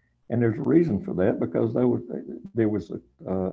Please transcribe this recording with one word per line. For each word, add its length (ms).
And 100
there's 180
a 40
reason 420
for 100
that, 240
because 360
there 120
was, 140
there 160
was 200
a, 400
uh, 220